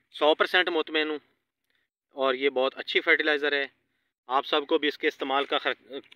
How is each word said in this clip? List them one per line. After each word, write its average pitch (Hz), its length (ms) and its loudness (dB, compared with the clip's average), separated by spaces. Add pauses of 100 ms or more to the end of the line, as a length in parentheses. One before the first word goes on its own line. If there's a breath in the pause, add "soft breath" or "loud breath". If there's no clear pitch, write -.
(160)
सौ 151 180 4
परसेंट 175 360 2
मुतमिन 156 400 -2
हूँ 151 100 -6 (960)
और 135 200 0
ये 139 140 0
बहुत 131 240 0
अच्छी - 260 -4
fertilizer 151 560 2
है। 139 160 -4 (580)
आप 135 140 2
सबको 151 360 0
भी 147 80 0
इसके 151 200 -2
इस्तेमाल 139 380 -2
का 147 120 -2
खर्च, 131 200 -2 (380)